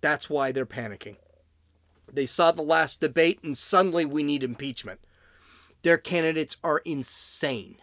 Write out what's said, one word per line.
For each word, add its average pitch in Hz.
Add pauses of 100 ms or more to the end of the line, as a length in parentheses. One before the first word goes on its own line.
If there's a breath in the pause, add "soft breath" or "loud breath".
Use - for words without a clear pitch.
That's 151
why 139
they're 131
panicking. 107 (960)
They 135
saw 165
the 165
last 156
debate 160
and 147
suddenly 185
we 151
need 147
impeachment. 123 (800 soft breath)
Their 170
candidates 160
are 156
insane. 135